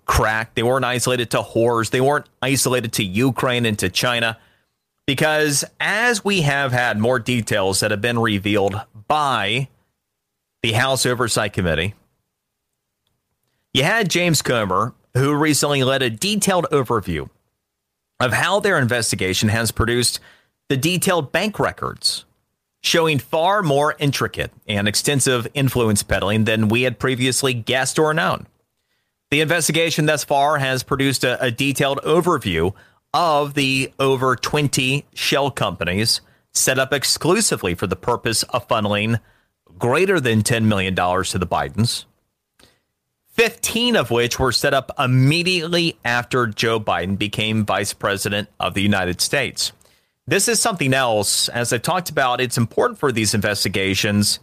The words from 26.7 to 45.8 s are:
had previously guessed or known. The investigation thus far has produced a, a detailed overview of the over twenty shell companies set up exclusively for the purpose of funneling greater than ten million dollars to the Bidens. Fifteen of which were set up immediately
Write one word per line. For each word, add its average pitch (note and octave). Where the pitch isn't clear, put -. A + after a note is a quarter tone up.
had B2+
previously C3
guessed A#2+
or D#3
known. E3+
The C#3+
investigation D#3+
thus D3+
far C#3+
has C3
produced C3+
a, B2
a B2+
detailed C#3
overview C#3+
of D3
the C3+
over C3
twenty C#3+
shell C#3+
companies F#2+
set -
up C3+
exclusively C#3+
for G2+
the F2+
purpose A#2
of -
funneling G#2+
greater E3
than A2+
ten A2+
million F#2+
dollars F2+
to G2+
the F2+
Bidens. E2
Fifteen A3+
of C3+
which A#2+
were C3
set C#3
up C3+
immediately E3